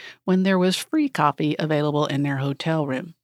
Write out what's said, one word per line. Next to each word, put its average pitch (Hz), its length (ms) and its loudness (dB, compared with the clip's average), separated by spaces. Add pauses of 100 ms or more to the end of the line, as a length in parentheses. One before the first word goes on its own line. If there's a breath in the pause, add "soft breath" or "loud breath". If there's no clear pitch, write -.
(260 loud breath)
when 185 180 2
there 190 160 4
was 185 160 2
free 311 320 -2
coffee 151 500 0
available 151 500 0
in 139 160 -2
their 143 140 -2
hotel 143 480 -2
room. 139 280 -6 (100)